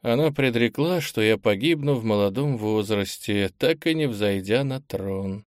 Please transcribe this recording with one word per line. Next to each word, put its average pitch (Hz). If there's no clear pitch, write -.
«Она 151
предрекла, 135
что -
я 110
погибну 139
в 113
молодом 110
возрасте, 104
так 160
и 160
не 156
взойдя 104
на 135
трон» 98